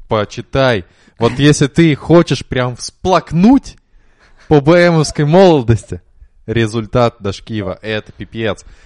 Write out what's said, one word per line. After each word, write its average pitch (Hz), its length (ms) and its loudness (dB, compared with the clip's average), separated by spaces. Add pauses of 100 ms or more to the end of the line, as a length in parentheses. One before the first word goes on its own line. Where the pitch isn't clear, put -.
Почитай. 113 800 -4 (340)
Вот 117 140 0
если 143 340 2
ты 160 280 0
хочешь 160 500 0
прям 123 300 -6
всплакнуть 185 1000 0 (720)
по 151 140 4
Б 160 160 4 (100)
М-овской 156 380 -2
молодости, 147 760 2 (460)
результат 113 720 -2
Дашкиева. 98 640 -10
Это 110 300 -8
пипец. 110 540 -8 (200)